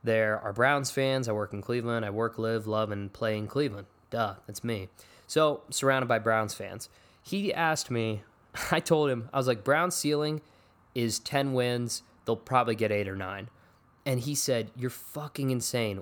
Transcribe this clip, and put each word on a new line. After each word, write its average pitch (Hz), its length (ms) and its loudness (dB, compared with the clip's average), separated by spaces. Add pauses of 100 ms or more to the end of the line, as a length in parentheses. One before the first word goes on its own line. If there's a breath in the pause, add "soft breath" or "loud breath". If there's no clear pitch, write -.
there 110 380 2
are 104 120 -6
Browns 131 380 4
fans. 135 380 0
I 107 40 0
work 104 200 -2
in 101 80 -6
Cleveland. 117 440 -2
I 101 60 -4
work, 110 280 -2
live, 110 280 -2
love, 107 260 0
and 101 200 -6
play 110 240 -2
in 107 120 -6
Cleveland. 104 400 -4 (220)
Duh, 110 240 -2 (120)
that's - 160 -12
me. 107 260 -4 (380 loud breath)
So, 156 440 2
surrounded 131 360 2
by 117 140 4
Browns 110 340 2
fans. 98 340 -10 (320 soft breath)
He 196 320 -2
asked 160 380 0
me, 113 320 0 (240)
<laughs> - 240 -6
I 165 100 4
told 151 300 4
him, 117 220 -2
I 139 60 0
was 127 100 2
like, 110 160 0
"Browns 165 320 4
ceiling 151 440 0 (540 soft breath)
is 117 240 0
ten 139 340 0
wins. 123 500 0 (220 soft breath)
They'll 113 120 2
probably 120 400 2
get 107 160 0
eight 104 160 0
or 98 80 -6
nine." 98 340 -8 (560 soft breath)
And 127 140 0
he 139 160 -4
said, 117 400 0
"You're 127 120 -4
fucking 147 640 -6
insane. 113 520 0